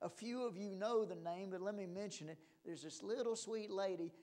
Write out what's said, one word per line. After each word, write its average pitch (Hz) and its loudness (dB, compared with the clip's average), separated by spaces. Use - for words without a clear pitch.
A 175 0
few 240 -2
of 220 0
you 202 -2
know 214 6
the 180 -2
name, 170 -2
but 185 -2
let 208 0
me 202 -2
mention 180 -4
it. 160 -8
There's 156 -6
this 151 -8
little 226 2
sweet 220 -2
lady. 185 2